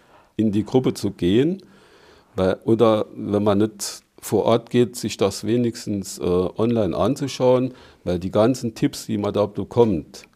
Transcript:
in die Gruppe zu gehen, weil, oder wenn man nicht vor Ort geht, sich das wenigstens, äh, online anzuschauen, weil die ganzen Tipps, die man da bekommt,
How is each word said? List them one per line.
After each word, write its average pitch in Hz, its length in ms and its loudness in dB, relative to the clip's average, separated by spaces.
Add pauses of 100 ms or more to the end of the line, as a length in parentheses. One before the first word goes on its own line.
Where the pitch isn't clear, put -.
(360)
in 110 140 0
die 104 140 0
Gruppe 131 300 0
zu 101 160 -6
gehen, 123 520 0 (720)
weil, 92 300 0
oder 110 500 2
wenn 104 300 -2
man 101 140 2
nicht - 440 -4 (180)
vor - 240 0
Ort 120 260 2
geht, 123 260 2
sich - 220 -8
das 98 260 -2
wenigstens, 110 760 -4
äh, - 60 -8
online 92 720 0
anzuschauen, 127 800 0 (300)
weil 90 140 -2
die 90 120 -6
ganzen 117 440 0
Tipps, - 320 -4
die 110 120 -4
man 104 160 -2
da 104 120 2
bekommt, 101 760 0 (140)